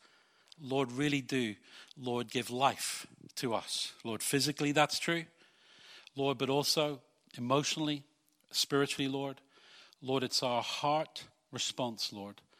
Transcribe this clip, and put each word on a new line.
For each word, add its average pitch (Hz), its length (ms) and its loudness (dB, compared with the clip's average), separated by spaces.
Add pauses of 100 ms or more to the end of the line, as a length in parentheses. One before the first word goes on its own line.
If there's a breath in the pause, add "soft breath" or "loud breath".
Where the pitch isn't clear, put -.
(580 loud breath)
Lord, 135 340 0
really 143 280 0
do, 120 360 0 (440 loud breath)
Lord, 120 300 -2
give 120 200 -2
life 123 560 0 (300)
to 123 160 -2
us. - 400 -4 (100)
Lord, 110 200 -4
physically 143 500 0
that's 147 260 4
true, 170 260 -2 (920 loud breath)
Lord, 139 220 2
but 127 100 0
also 143 540 2 (340)
emotionally, 143 680 2 (480)
spiritually, 139 600 0
Lord. 139 320 -6 (580 loud breath)
Lord, 131 220 0
it's - 200 0
our 123 200 2
heart - 600 0 (280)
response, 120 600 -4
Lord, 101 260 -12 (200 soft breath)